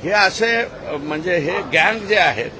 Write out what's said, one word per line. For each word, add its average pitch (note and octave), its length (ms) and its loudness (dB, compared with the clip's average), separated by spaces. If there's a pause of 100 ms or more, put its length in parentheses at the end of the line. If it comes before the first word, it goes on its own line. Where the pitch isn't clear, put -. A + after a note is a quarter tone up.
हे E3 80 -2
असे, G#3 500 2
अ, A#3 60 -2 (320)
म्हणजे D#3 380 -2
हे E3+ 240 0 (120)
गँग F#3+ 260 2
जे G#3 160 0
आहेत C3 440 2